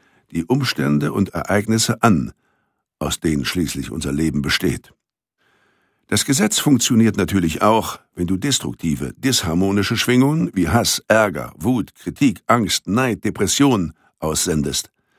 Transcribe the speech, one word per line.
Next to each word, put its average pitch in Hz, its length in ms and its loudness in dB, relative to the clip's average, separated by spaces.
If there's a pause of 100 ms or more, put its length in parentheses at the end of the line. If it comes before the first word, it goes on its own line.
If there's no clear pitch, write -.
(300)
die 82 140 -4
Umstände 73 680 0
und 98 180 0
Ereignisse 110 720 -2
an, 104 300 2 (680)
aus - 220 -6
denen 76 240 0
schließlich 69 460 -6
unser 69 220 -6
Leben 73 300 -2
besteht. 76 500 -4 (1120)
Das - 200 -2
Gesetz 165 320 0
funktioniert 113 580 4
natürlich 87 460 0
auch, 107 360 2 (160)
wenn 87 120 -4
du 92 100 0
destruktive, 71 800 -4
disharmonische 98 800 0
Schwingungen 139 560 2
wie 85 160 0
Hass, 107 400 0
Ärger, 101 480 2
Wut, 104 380 -2
Kritik, - 520 -2
Angst, 113 400 0
Neid, 110 380 -2
Depression 104 720 0 (240)
aussendest. 76 760 -2 (260)